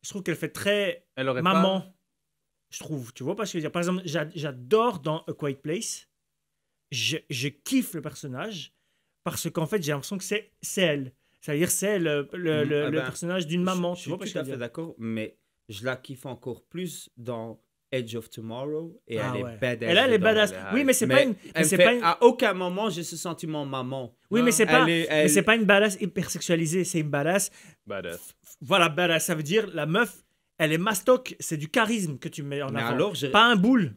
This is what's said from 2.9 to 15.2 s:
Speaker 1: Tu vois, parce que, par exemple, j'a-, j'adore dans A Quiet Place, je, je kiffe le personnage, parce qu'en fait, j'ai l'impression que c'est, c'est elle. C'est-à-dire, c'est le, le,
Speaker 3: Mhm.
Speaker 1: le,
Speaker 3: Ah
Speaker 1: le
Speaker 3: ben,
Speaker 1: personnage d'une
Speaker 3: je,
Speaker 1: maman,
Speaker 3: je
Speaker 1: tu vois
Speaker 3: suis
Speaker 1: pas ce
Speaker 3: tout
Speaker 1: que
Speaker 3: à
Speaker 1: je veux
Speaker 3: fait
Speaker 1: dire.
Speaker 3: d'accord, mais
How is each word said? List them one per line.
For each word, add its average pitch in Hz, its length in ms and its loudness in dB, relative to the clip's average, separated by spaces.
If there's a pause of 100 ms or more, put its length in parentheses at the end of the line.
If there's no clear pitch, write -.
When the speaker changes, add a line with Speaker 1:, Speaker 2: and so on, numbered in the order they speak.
Speaker 1:
Tu - 100 -14
vois, 160 120 -4
parce 214 180 -6
que, 156 140 -4
par 175 160 -4
exemple, 185 220 -2
j'a-, 151 280 -4
j'adore 156 680 0
dans 156 280 -4
A 160 60 -8
Quiet 143 280 -4
Place, - 480 -6 (840)
je, 123 260 -2 (120)
je 131 200 -4
kiffe - 440 -2
le 160 80 -8
personnage, 147 720 -12 (500)
parce - 280 -6
qu'en 160 160 -2
fait, 202 160 -2
j'ai 147 80 -2
l'impression 147 260 -4
que 185 60 -8
c'est, - 280 -6 (120)
c'est - 180 -2
elle. 143 320 0 (260)
C'est-à-dire, 151 300 -2
c'est 196 300 0
le, 147 340 0
le, 160 300 0
Speaker 3:
Mhm. 147 60 0
Speaker 1:
le, 147 160 0
Speaker 3:
Ah 147 40 -2
Speaker 1:
le 151 80 0
Speaker 3:
ben, 151 60 -2
Speaker 1:
personnage 170 440 -4
d'une 175 140 -2
Speaker 3:
je, 180 40 0
Speaker 1:
maman, 180 300 -2
Speaker 3:
je 175 80 -14
Speaker 1:
tu 135 60 -12
vois 175 80 -4
Speaker 3:
suis - 20 -10
Speaker 1:
pas 190 60 -8
ce 160 60 -6
Speaker 3:
tout - 20 -12
Speaker 1:
que 170 60 -4
Speaker 3:
à 156 40 -4
Speaker 1:
je - 40 -6
veux 135 60 -8
Speaker 3:
fait 139 40 -8
Speaker 1:
dire. - 20 -10
Speaker 3:
d'accord, 160 380 -10
mais 113 400 -6 (320)